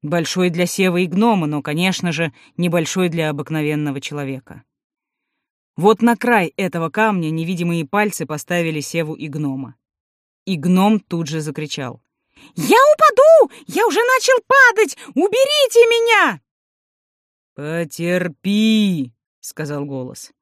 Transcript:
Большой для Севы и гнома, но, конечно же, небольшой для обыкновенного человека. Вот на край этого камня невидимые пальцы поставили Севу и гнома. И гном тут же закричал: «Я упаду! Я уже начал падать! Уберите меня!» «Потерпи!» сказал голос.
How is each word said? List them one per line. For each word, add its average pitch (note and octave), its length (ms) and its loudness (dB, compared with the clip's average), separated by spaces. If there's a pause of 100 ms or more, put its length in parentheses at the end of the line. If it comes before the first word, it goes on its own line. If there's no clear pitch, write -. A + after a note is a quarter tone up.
Большой E3+ 480 -2
для F3 160 -2
Севы F3+ 380 -2
и F#3 40 -2
гнома, F#3+ 400 0
но, D3+ 140 -4
конечно F3 500 -4
же, D#3 220 -6 (220)
небольшой F3 540 -2
для D#3+ 200 -4
обыкновенного D3+ 680 -4
человека. C3+ 640 -12 (1120)
Вот G#3 260 2
на A#3 140 4
край A3 400 0
этого F3 340 -4
камня G3 400 -2
невидимые E3 560 -4
пальцы G3+ 400 -4
поставили D#3+ 540 -4
Севу D#3 360 -6
и D#3 120 -14
гнома. C#3 480 -8 (720)
И F#3+ 100 -4
гном F#3 440 2
тут E3 280 -8
же D#3 140 -6
закричал: D3 600 -10 (540)
«Я F4+ 220 2 (160)
упаду! D5+ 640 6 (120)
Я A4 200 0
уже E4+ 120 0
начал B4 480 2
падать! A#4 500 4 (180)
Уберите B4+ 640 2
меня!» A4+ 640 2 (1120)
«Потерпи!» F3 1600 -2 (340)
сказал D3 380 -8
голос. C3 460 -12 (100)